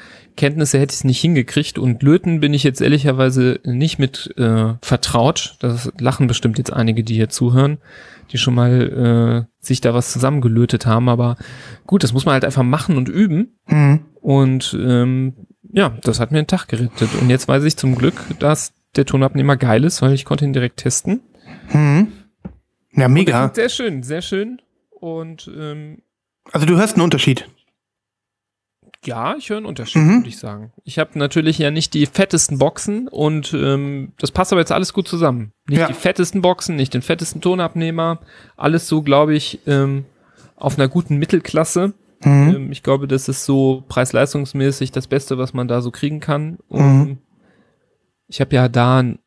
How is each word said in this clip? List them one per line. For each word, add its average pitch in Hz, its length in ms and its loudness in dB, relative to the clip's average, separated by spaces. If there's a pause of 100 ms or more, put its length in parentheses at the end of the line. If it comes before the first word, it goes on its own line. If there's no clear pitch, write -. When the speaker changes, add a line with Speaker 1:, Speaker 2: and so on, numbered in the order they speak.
(360)
Speaker 1:
Kenntnisse 147 420 0
hätte 139 160 2
ich's - 120 -6
nicht 127 160 2
hingekriegt 156 580 0
und 123 240 0
Löten 160 380 2
bin 147 120 2
ich 139 100 0
jetzt 135 180 0
ehrlicherweise 131 840 2
nicht 131 340 -2
mit, - 400 -4
äh, 113 440 2
vertraut. - 760 0
Das 120 300 -4 (100)
lachen 120 280 0
bestimmt 117 300 0
jetzt - 160 -4
einige, 113 300 0
die 113 100 -4
hier 110 160 2
zuhören, 135 480 2 (540)
die 127 60 -6
schon 123 180 0
mal, 117 920 2
äh, - 180 -20
sich 127 140 0
da 120 140 0
was 120 180 -2
zusammengelötet 123 720 0
haben. 117 220 2
Aber 120 300 0 (500)
gut, 190 160 2
das 113 80 0
muss 135 140 -2
man 151 80 2
halt 131 100 2
einfach 135 200 0
machen 143 340 0
und 127 100 0
üben. 190 500 0 (100)
Speaker 2:
Mhm. 151 340 4 (180)
Speaker 1:
Und, 131 580 2
ähm, 127 560 0 (380)
ja, 151 320 0
das 113 160 0
hat 120 120 -2
mir 151 120 2
den - 40 -6
Tag - 200 -2
gerettet. 120 420 -2 (120)
Und 123 80 2
jetzt 131 180 2
weiß 135 160 2
ich 156 140 0
zum 131 180 0
Glück, 127 200 0 (240)
dass 151 340 0 (240)
der 139 80 2
Tonabnehmer 135 500 2
geil 127 300 2
ist, - 160 0
weil 131 120 4
ich 135 120 -2
konnte 147 180 -2
ihn 139 100 -2
direkt 123 240 -2
testen. 190 440 -2 (500)
Speaker 2:
Mhm. 151 360 4 (360)
Ja, - 60 -16 (420)
Speaker 1:
Und - 60 -2
der 131 120 4
Speaker 2:
mega. 143 340 4
Speaker 1:
klingt 131 120 -2
sehr 233 140 0
schön, 180 340 -6
sehr 151 180 -8
schön. 214 400 -8 (280)
Und, 165 680 -14
ähm, 151 420 -14 (520)
Speaker 2:
Also 156 140 0
du 170 100 4
hörst 214 200 2
einen 170 80 4
Unterschied? 139 440 0 (1600)
Speaker 1:
Ja, 123 320 -6
ich - 120 -16
höre 208 80 -6
einen 214 80 -10
Unterschied, 135 360 -2
Speaker 2:
Mhm. 165 180 6
Speaker 1:
würde 123 100 -4
ich - 80 -16
sagen. 107 340 -14 (140)
Ich - 120 -10
habe 156 220 -4
natürlich 156 380 0
ja 147 140 0
nicht 156 220 -4
die 147 120 2
fettesten 175 520 0
Boxen 208 520 -2
und, 151 440 -4
ähm, 139 640 -4
das - 140 -4
passt 185 220 -2
aber 175 80 4
jetzt 165 100 -2
alles 185 220 -2
gut 190 160 -4
zusammen. 127 420 -2 (160)
Nicht 143 120 2
Speaker 2:
Ja. 160 80 2
Speaker 1:
die 131 60 -6
fettesten 180 480 -2
Boxen, 175 360 -2
nicht 135 160 -2
den 127 80 -2
fettesten 165 400 -6
Tonabnehmer. 165 800 -2 (360)
Alles 160 320 -2
so, 156 140 0
glaube 147 340 2
ich, - 320 -6
ähm, 139 380 0 (500)
auf 139 240 -4
einer 135 80 4
guten 151 300 0
Mittelklasse. 165 760 -2 (320)
Speaker 2:
Mhm. 143 320 6
Speaker 1:
Ähm, 135 160 -8
ich 139 100 -14
glaube, 139 280 0
das 135 180 -2
ist 135 160 -6
so 135 460 2
preis-leistungsmäßig 135 1040 -2
das 135 140 -6
Beste, 131 300 -2
was 127 160 -6
man 123 140 -4
da 120 140 -2
so 120 100 -6
kriegen 147 300 -6
kann. 156 380 -4 (100)
Speaker 2:
Mhm. - 100 -6
Speaker 1:
Und 139 380 4 (1120)
ich - 100 -16
habe 135 160 0
ja 123 140 4
da 127 320 2
ein 120 260 -4